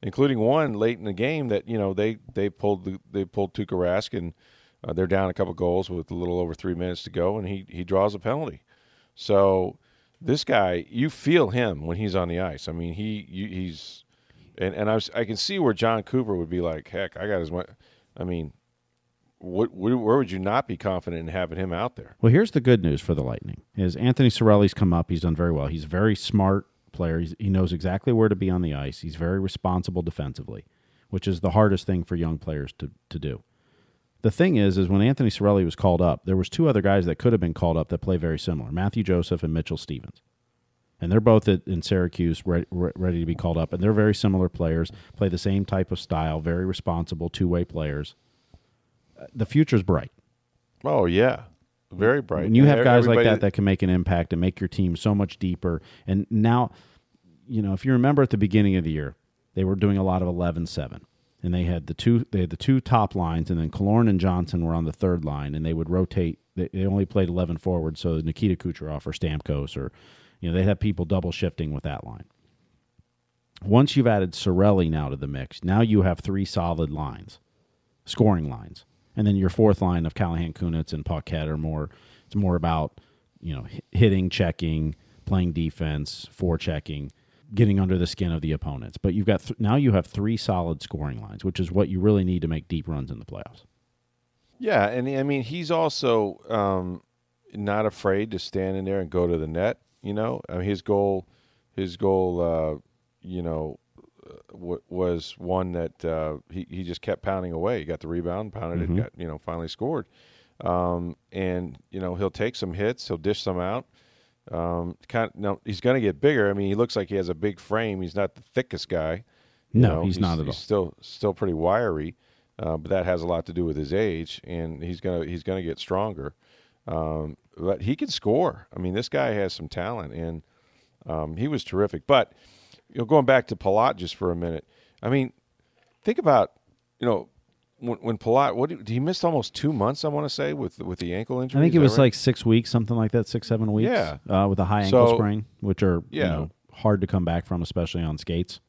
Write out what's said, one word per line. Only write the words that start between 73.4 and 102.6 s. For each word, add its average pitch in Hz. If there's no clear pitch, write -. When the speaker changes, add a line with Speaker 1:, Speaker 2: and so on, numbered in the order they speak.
Speaker 2:
Once 117
you've 131
added 98
Cirelli 95
now 76
to 67
the 69
mix, 67
now 95
you 107
have 87
three 98
solid 82
lines, 73
scoring 90
lines. -
And 107
then 101
your 95
fourth 104
line 87
of 78
Callahan, 85
Kunitz, 82
and 76
Paquette 78
are 78
more, 78
it's -
more 98
about, 80
you 80
know, 62
hi-, -
hitting, 95
checking, 80
playing 90
defense, 76
forechecking, 78
getting 101
under 92
the 87
skin 85
of 78
the 80
opponents. 71
But 98
you've 101
got 101
th-, -
now 113
you 135
have 92
three 107
solid 85
scoring 71
lines, -
which 95
is 85
what 95
you 92
really 101
need 90
to 80
make 80
deep 85
runs 71
in 58
the 57
playoffs. -
Speaker 1:
Yeah, 180
and 123
I 135
mean, 139
he's 156
also, 127
um, 95
not 104
afraid 104
to 95
stand 95
in 95
there 98
and 87
go 87
to 85
the 78
net. 87
You 101
know, 110
I -
mean, 110
his 101
goal, 98
his 92
goal, 92
uh, 80